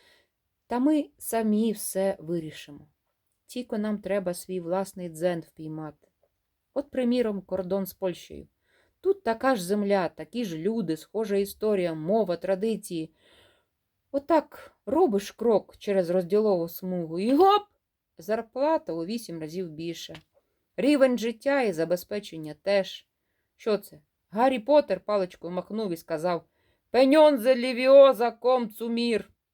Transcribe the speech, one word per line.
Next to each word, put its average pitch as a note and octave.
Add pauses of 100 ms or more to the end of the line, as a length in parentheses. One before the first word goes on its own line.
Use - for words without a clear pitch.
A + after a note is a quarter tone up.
(680)
Та A#3+
ми C#4+
самі A3
все F#3+
вирішимо. D#3 (580)
Тільки B3
нам G#3
треба F#3+
свій F#3
власний F3+
дзен E3
впіймати. D#3 (680)
От, C#4
приміром, A#3+
кордон F#3
з -
Польщею. - (520)
Тут G4
така A3+
ж F3+
земля, G3
такі A3+
ж E3
люди, F3
схожа G3
історія, G3+
мова, F3+
традиції. F#3 (1000)
Отак - (100)
робиш A#3+
крок -
через F#3+
розділову F#3
смугу F3
і A#3
гоп! G4 (560)
Зарплата A#3
у E3
вісім F#3
разів E3
більше. D#3+ (600)
Рівень B3+
життя A#3+
і G#3
забезпечення E3
теж. G3 (480)
Що G#3+
це? - (300)
Гаррі B3+
Поттер C4+
паличкою F#3
махнув G3
і E3
сказав: E3 (460)
"Пеньонзе C4+
лівіоза B3+
ком A#3+
цумір". A#3 (240)